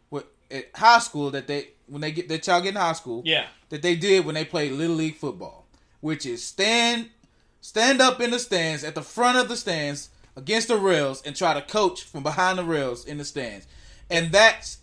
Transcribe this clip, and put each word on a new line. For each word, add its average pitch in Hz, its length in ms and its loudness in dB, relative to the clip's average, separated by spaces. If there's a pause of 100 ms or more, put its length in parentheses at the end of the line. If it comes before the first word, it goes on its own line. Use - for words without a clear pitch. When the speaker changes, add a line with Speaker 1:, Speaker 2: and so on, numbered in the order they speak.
(120)
Speaker 1:
with, 147 140 -8 (260)
at 131 240 -12
high 233 260 8
school, 147 320 -4
that 139 140 -8
they, 143 220 -6 (180)
when 143 140 -14
they 156 120 -6
get, 165 180 -8
their 160 80 -4
child 180 240 2
get 190 80 -2
in 202 100 -4
high 165 140 0
school, 123 320 -8
Speaker 2:
Yeah. 156 180 2 (240)
Speaker 1:
that 147 140 -10
they 175 120 2
did 185 300 4
when 151 120 -6
they 156 100 -4
played 147 260 -2
Little 165 240 0
League 156 220 -2
football, 98 480 -10 (340)
which 151 240 -6
is 120 180 -6
stand, 233 680 0 (500)
stand 254 400 2
up 254 220 4
in 240 80 0
the 247 80 -2
stands, 160 460 -2
at 151 100 -8
the 156 80 -6
front 247 340 2
of 254 140 2
the 240 80 -6
stands, 147 500 -6 (260)
against 214 340 -2
the 226 100 2
rails, 156 480 2
and 143 100 -10
try 170 160 2
to 143 80 -2
coach 196 440 -2
from 147 180 -12
behind 185 340 0
the 180 80 -4
rails 139 400 -2
in 147 140 -10
the 143 80 -10
stands. 110 400 -10 (420)
And 170 240 -2
that's 214 500 4